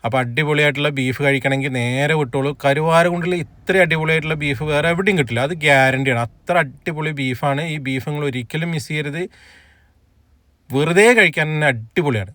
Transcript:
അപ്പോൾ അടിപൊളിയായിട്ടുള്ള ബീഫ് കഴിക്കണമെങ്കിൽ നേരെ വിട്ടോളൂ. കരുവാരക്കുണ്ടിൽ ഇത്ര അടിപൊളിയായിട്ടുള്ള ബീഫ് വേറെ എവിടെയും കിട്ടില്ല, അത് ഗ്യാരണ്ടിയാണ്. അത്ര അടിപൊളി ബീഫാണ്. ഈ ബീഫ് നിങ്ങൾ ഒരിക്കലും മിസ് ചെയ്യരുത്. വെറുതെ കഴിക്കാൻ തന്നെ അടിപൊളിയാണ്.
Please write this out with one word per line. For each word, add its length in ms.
അപ്പോൾ 180
അടിപൊളിയായിട്ടുള്ള 760
ബീഫ് 280
കഴിക്കണമെങ്കിൽ 520
നേരെ 420
വിട്ടോളൂ. 300
കരുവാരക്കുണ്ടിൽ 720
ഇത്ര 400
അടിപൊളിയായിട്ടുള്ള 600
ബീഫ് 260
വേറെ 240
എവിടെയും 260
കിട്ടില്ല, 280
അത് 60
ഗ്യാരണ്ടിയാണ്. 640
അത്ര 260
അടിപൊളി 560
ബീഫാണ്. 420
ഈ 20
ബീഫ് 220
നിങ്ങൾ 200
ഒരിക്കലും 440
മിസ് 160
ചെയ്യരുത്. 320
വെറുതെ 320
കഴിക്കാൻ 340
തന്നെ 200
അടിപൊളിയാണ്. 640